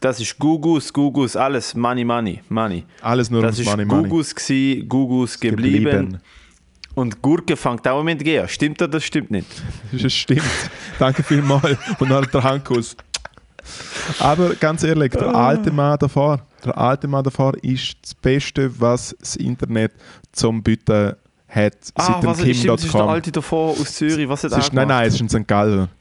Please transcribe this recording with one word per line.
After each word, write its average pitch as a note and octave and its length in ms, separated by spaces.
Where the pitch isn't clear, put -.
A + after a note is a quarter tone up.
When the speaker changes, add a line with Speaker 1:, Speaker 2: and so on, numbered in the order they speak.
Speaker 1:
das B2+ 180
ist - 180
Gugus, D#3 540
Gugus, C#3 460
alles C3 360
Money, B2 300
Money, A#2 460
Money. G#2+ 340
Speaker 2:
Alles A#2+ 300
nur A#2 100
Speaker 1:
Das A2+ 140
Speaker 2:
ums A2+ 40
Speaker 1:
ist A#2+ 120
Speaker 2:
Money, G#2 140
Money. C#3+ 240
Speaker 1:
Gugus D#3+ 260
gsi, C3+ 520
Gugus B2+ 480
Speaker 2:
Ist - 60
geblieben. G#2+ 440
Speaker 1:
geblieben. F#2+ 320
Und A#2+ 280
Gurke E3 340
fängt B2 320
auch C3+ 160
mit E3 180
G D3+ 160
an. F2+ 120
Stimmt D3+ 320
das, E3+ 80
das D3+ 160
stimmt - 260
nicht? F#2+ 160
Speaker 2:
<laughs> - 200
Das B2+ 180
stimmt. - 300
Danke C3+ 240
vielmals. C#3 540
Und C3+ 100
dann C3+ 240
der C3+ 100
Handkuss. C3+ 540
Aber E3+ 360
ganz D#3+ 280
ehrlich, D3+ 280
der - 220
Speaker 1:
Ah. B2 160
Speaker 2:
alte D#3+ 220
Mann D3 280
davor, C#3+ 420
der B2 120
alte C3+ 300
Mann C#3 160
davor C3+ 300
ist B2+ 380
das - 140
Beste, C3+ 540
was A#2+ 380
das - 180
Internet A#2+ 560
zum A2+ 300
Bieten G#2 520
hat, G#2 280
Speaker 1:
Ah, D#3 100
Speaker 2:
seit F3+ 180
dem E3+ 60
Speaker 1:
was, E3 100
stimmt, F3+ 100
das - 80
ist A#2+ 60
der A#2 120
Speaker 2:
kim E3 160
dot - 0
com. G#2+ 180
Speaker 1:
alte D#3+ 220
davor D#3+ 400
aus C#3+ 240
Zürich. D3+ 320
Was C#3 160
hat D#3 80
Speaker 2:
Es B2 60
Speaker 1:
er - 60
Speaker 2:
ist, C#3+ 100
nein, C3 140
Speaker 1:
gemacht? C3 140
Speaker 2:
nein, A2+ 60
es G#2+ 80
ist - 60
ein A2 80
St. G#2+ 180
Galler. G2+ 400